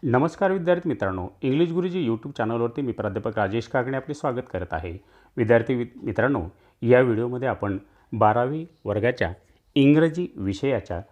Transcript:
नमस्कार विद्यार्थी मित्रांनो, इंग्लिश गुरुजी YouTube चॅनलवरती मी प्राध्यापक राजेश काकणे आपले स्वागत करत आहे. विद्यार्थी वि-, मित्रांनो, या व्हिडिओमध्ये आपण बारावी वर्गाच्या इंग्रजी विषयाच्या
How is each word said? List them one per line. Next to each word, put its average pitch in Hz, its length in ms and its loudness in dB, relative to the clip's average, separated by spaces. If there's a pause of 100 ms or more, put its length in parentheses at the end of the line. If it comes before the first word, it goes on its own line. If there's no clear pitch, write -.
नमस्कार 156 480 2
विद्यार्थी 180 380 0
मित्रांनो, 95 400 -4 (140)
इंग्लिश 156 300 0
गुरुजी 175 360 -2
YouTube 117 240 -4
चॅनलवरती 117 500 -2
मी 123 100 -4
प्राध्यापक 104 460 -4
राजेश 107 280 0
काकणे 131 300 -2
आपले 139 180 -8
स्वागत 127 280 -4 (100)
करत 90 200 -6
आहे. 82 260 -8 (380)
विद्यार्थी 117 380 4
वि-, 120 280 -6
मित्रांनो, 117 400 0 (400)
या 123 180 6
व्हिडिओमध्ये 123 480 0
आपण 98 300 -2 (340)
बारावी 120 520 2 (200)
वर्गाच्या 104 480 0 (420)
इंग्रजी 156 520 4 (100)
विषयाच्या 98 640 -4 (120)